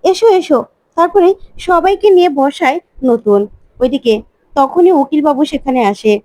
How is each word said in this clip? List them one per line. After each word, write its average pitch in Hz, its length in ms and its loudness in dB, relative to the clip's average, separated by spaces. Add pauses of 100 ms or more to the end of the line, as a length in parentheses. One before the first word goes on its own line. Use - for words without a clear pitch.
এসো, 381 240 0
এসো।" 349 320 2 (360)
তারপরে 349 320 2 (300)
সবাইকে 381 520 0
নিয়ে 359 200 4
বসায় 285 500 -2 (240)
নতুন। 226 360 0 (400)
ওইদিকে 233 420 -2 (340)
তখনই 330 360 2
উকিলবাবু 294 540 0
সেখানে 269 380 -4
আসে। 214 300 -2 (120)